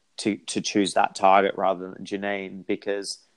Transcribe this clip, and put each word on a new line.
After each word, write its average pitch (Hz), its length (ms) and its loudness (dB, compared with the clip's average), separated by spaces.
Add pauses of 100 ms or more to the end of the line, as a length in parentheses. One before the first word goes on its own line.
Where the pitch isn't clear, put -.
(180)
to, 104 200 0
to - 240 -6
choose 95 320 0
that - 220 0
target 98 420 6
rather 92 340 0
than 92 140 -14
Janine 98 600 -6
because 101 540 -4 (180)